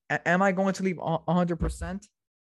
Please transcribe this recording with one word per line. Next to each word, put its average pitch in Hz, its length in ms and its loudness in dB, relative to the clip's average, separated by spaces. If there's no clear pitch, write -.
"A-, 151 180 -2
am 180 140 4
I 196 80 4
going 190 240 0
to 196 80 -6
leave 185 160 -2
a, 160 200 -2
a 160 40 2
hundred 175 280 2
percent? - 460 -6